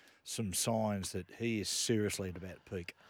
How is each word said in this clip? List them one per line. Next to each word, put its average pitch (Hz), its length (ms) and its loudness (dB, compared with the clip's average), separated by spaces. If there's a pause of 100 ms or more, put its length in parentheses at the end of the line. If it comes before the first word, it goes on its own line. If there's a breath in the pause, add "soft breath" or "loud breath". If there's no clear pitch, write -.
(240 soft breath)
some 101 280 -2
signs 107 600 2
that 92 140 -4 (120)
he 113 220 0
is 92 80 -2
seriously 101 600 2
at 82 60 -6
about 87 340 -10
peak. 90 240 -6 (160 soft breath)